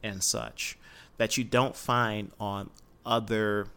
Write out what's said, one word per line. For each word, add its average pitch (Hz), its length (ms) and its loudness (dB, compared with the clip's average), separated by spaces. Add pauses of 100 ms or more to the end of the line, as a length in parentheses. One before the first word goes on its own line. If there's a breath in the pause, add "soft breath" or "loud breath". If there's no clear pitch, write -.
and 98 200 -4
such, - 560 -4 (380 loud breath)
that 113 200 2
you 127 60 0
don't 123 320 2
find 110 640 0
on 101 320 -6 (340)
other 110 640 2 (100)